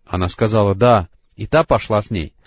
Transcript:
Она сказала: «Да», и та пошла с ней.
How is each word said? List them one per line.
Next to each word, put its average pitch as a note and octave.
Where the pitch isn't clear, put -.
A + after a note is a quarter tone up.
Она F2+
сказала: G#2+
«Да», G#2+
и G#2+
та D#3+
пошла G#2+
с -
ней. E2+